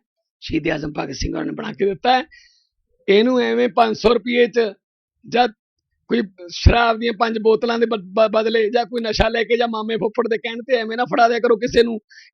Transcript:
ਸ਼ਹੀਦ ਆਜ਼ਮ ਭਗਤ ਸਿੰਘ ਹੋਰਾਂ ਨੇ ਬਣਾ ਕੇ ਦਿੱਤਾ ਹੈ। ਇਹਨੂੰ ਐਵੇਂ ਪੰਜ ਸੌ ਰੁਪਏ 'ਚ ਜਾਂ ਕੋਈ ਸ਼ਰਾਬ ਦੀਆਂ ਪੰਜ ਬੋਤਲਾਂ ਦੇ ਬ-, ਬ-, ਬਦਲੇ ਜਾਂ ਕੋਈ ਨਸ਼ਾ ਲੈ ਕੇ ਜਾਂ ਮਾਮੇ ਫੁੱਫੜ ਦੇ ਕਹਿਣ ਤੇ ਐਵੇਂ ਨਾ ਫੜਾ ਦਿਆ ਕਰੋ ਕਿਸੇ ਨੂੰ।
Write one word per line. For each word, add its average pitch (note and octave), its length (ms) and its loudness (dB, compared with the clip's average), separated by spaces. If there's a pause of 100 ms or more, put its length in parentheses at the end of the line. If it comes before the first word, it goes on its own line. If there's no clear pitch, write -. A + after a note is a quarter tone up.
(400)
ਸ਼ਹੀਦ D#3 280 -4
ਆਜ਼ਮ D3+ 300 -6
ਭਗਤ C#3+ 160 -6
ਸਿੰਘ D#3+ 200 -6
ਹੋਰਾਂ D#3+ 120 -6
ਨੇ F3+ 60 -8
ਬਣਾ G#3+ 200 -8
ਕੇ G3+ 120 -4
ਦਿੱਤਾ B3 340 0
ਹੈ। C#4+ 60 -6 (840)
ਇਹਨੂੰ A#3+ 320 4
ਐਵੇਂ A#3 280 0
ਪੰਜ A3+ 280 0
ਸੌ A#3 180 2
ਰੁਪਏ A#3+ 320 2
'ਚ A#3 140 0 (680)
ਜਾਂ A#3+ 200 2 (600)
ਕੋਈ A3+ 140 0 (280)
ਸ਼ਰਾਬ A3+ 480 4
ਦੀਆਂ A#3 140 -2
ਪੰਜ A3+ 260 -2
ਬੋਤਲਾਂ A3+ 400 0
ਦੇ A#3 80 0
ਬ-, G3 280 -4
ਬ-, A3 180 2
ਬਦਲੇ A3 380 0
ਜਾਂ A#3+ 140 0
ਕੋਈ A#3+ 160 -6
ਨਸ਼ਾ A3 280 0
ਲੈ A3+ 160 -2
ਕੇ A3 120 0
ਜਾਂ A#3 120 0
ਮਾਮੇ A3 280 -4
ਫੁੱਫੜ G#3+ 320 -2
ਦੇ A3 100 2
ਕਹਿਣ A#3 240 -10
ਤੇ B3+ 140 0
ਐਵੇਂ A3 200 -4
ਨਾ B3 80 0
ਫੜਾ A#3 240 4
ਦਿਆ A#3+ 100 0
ਕਰੋ A#3 180 2
ਕਿਸੇ A#3 260 2
ਨੂੰ। A#3 180 -2 (340)